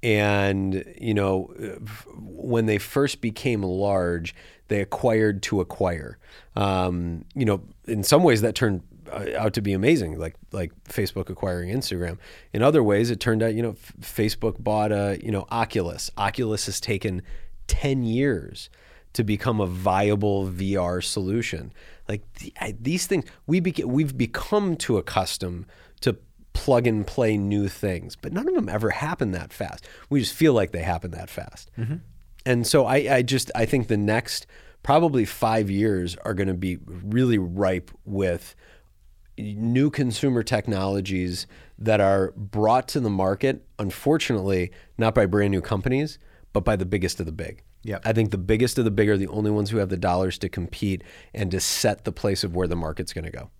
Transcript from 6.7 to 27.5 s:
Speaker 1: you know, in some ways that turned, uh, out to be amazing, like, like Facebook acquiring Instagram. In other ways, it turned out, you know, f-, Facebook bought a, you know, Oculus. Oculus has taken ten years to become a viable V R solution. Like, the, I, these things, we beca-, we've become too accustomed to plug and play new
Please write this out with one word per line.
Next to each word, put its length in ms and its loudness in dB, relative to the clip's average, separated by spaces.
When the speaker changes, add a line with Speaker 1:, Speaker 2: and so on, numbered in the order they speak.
Speaker 1:
you 80 0
know, 200 2
in 180 -4
some 200 6
ways 180 6
that 140 0
turned, 260 0
uh, 140 -8
out 180 0
to 60 -2
be 120 0
amazing, 440 2
like, 180 -8
like 180 -6
Facebook 440 -4
acquiring 460 -4
Instagram. 420 -4
In 80 0
other 200 6
ways, 300 4
it 80 -4
turned 240 2
out, 120 0
you 60 -2
know, 100 -2
f-, 280 -16
Facebook 640 -2
bought 300 2
a, 280 0
you 100 -4
know, 200 -2
Oculus. 680 -2
Oculus 500 -2
has 120 -6
taken 420 -2
ten 360 2
years 680 -2
to 120 0
become 340 0
a 60 2
viable 800 2
V 320 -2
R 240 0
solution. 720 -4
Like, 140 -4
the, 260 -16
I, 180 -6
these 260 -2
things, 200 0
we 120 2
beca-, 240 -2
we've 340 0
become 600 0
too 200 0
accustomed 680 -2
to 140 2
plug 320 2
and 220 2
play 300 2
new 300 0